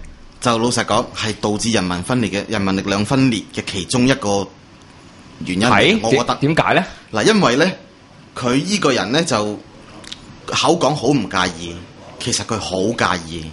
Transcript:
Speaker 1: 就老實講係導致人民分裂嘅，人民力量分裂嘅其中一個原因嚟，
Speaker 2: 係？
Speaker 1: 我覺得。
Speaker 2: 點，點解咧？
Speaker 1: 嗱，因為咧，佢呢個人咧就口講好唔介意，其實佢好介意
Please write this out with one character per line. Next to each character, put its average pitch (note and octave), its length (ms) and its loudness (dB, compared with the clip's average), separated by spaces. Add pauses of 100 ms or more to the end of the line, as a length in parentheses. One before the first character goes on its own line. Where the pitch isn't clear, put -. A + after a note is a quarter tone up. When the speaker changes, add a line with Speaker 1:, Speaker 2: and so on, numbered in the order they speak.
(400)
Speaker 1:
就 A#2 180 2
老 A#2 120 2
實 A#2+ 140 0
講 A2 200 2 (100)
係 A2 260 -4
導 G#2+ 180 0
致 G#2+ 120 -2
人 G#2+ 140 2
民 F2+ 180 -2
分 B2+ 180 0
裂 A2 100 0
嘅， G2 200 -4
人 G#2+ 100 -2
民 F#2+ 160 0
力 F#2+ 40 0
量 G2 240 0
分 C3 260 2
裂 G#2+ 100 -2 (140)
嘅 G#2+ 160 -4
其 F#2+ 140 -4
中 B2+ 240 2
一 C3+ 60 4
個 G2+ 320 0 (1000)
原 F2+ 160 -2
因 A2 60 2
嚟， B2 40 2
Speaker 2:
係？ C#3 320 4
Speaker 1:
我 A2+ 80 0
覺 B2 140 6
得。 B2 160 -2
Speaker 2:
點， C#3+ 140 2
點 D#3 100 4
解 G#2 100 2
咧？ E3+ 100 2 (280)
Speaker 1:
嗱， G#2+ 120 0
因 G#3 180 4
為 B2 140 4
咧， F#3 220 2 (560)
佢 B2 200 0 (100)
呢 G3 140 0
個 D3+ 140 2
人 G#2 200 0
咧 D#3 120 2
就 G#2+ 340 -2 (880)
口 D#3+ 320 2
講 D3 160 2
好 B2 140 0
唔 B2+ 200 2
介 F#2 320 0
意， E2+ 140 -10 (440)
其 - 140 -4
實 A2 140 -2
佢 A2+ 120 -2
好 F#2 220 -4 (360)
介 F2+ 120 -8
意 E2 240 -10